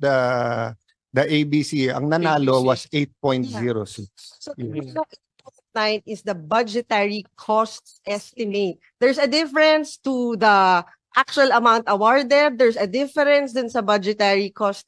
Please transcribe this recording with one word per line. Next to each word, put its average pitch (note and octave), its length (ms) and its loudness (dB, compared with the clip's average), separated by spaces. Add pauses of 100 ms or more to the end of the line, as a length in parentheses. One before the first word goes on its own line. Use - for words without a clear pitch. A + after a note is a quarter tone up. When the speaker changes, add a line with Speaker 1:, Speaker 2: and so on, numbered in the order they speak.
Speaker 1:
the, C#3 160 2 (960)
the C3 160 2
A D3+ 160 0
B D3 160 0
C. C#3 320 -2
Ang C#3+ 160 -4
nanalo D3+ 480 2
Speaker 2:
A - 0 -
B B2+ 40 2
C. B2+ 40 0
Speaker 1:
was B2+ 240 0
eight D3 220 -4 (100)
point C3 240 0
zero A2 400 -4
six. G2+ 240 -16
Speaker 3:
Yeah. - 320 -20
So, - 160 -16
Speaker 1:
Yeah. A#2+ 240 -10
Speaker 3:
eight C3 80 -14 (480)
point - 320 -20
nine G#3+ 320 -4
is G#3 240 -12
the G#3 80 -6
budgetary G#3 880 -2 (160)
cost - 640 -4
estimate. G3+ 800 -6 (160)
There's B3+ 240 2
a C4+ 80 0
difference D#4 720 2
to B3 400 -2
the F#3+ 400 4 (320)
actual C4+ 400 2
amount A#3 320 4
awarded. B3+ 720 2
There's A#3 160 4
a G3 160 -4
difference C#4 640 0
dun A#3+ 160 -4
sa B3 80 -4
budgetary G3+ 720 0
cost G3+ 380 -4